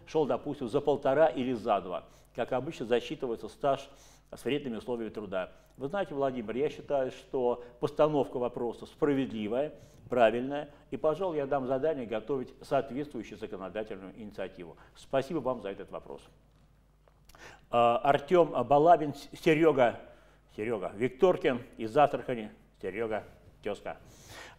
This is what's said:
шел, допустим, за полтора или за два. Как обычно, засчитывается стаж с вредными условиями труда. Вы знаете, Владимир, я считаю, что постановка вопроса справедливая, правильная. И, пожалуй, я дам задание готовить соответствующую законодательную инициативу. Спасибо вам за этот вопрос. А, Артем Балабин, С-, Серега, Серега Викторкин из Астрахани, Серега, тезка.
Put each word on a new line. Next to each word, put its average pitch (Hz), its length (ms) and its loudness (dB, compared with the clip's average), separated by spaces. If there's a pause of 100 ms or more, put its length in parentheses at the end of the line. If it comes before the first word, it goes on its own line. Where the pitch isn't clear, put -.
шел, 151 180 0
допустим, 127 440 -4
за 135 100 0
полтора 143 480 4
или 131 240 -2
за 104 300 0
два. 90 240 -8 (280)
Как 120 200 -4
обычно, 131 320 -6
засчитывается 117 640 -2
стаж - 400 -2 (440)
с - 120 -14
вредными 131 320 -4
условиями 117 340 -6
труда. 95 400 -6 (240)
Вы - 140 -8
знаете, 196 260 -4
Владимир, 127 400 -2
я 143 140 0
считаю, 135 420 -2
что 120 500 -2 (200)
постановка 151 560 2
вопроса 120 480 -4
справедливая, 131 880 0 (360)
правильная. 123 600 2 (220)
И, 135 60 -6
пожалуй, 160 380 0
я 143 100 -2
дам 135 220 -2
задание 135 380 0
готовить 117 560 -4
соответствующую 127 760 -4
законодательную 95 800 -10
инициативу. 92 600 -12 (180)
Спасибо 135 440 -2
вам 120 220 -2
за 98 100 -6
этот 95 200 -14
вопрос. 73 300 -12 (1500)
А, 120 260 6
Артем 147 540 4 (140)
Балабин, 147 480 6
С-, - 160 -18 (120)
Серега, 151 580 6 (560)
Серега 107 400 -4
Викторкин 131 640 2 (160)
из 110 180 -6
Астрахани, 127 540 2 (320)
Серега, 104 420 -6 (380)
тезка. 98 360 -8 (600)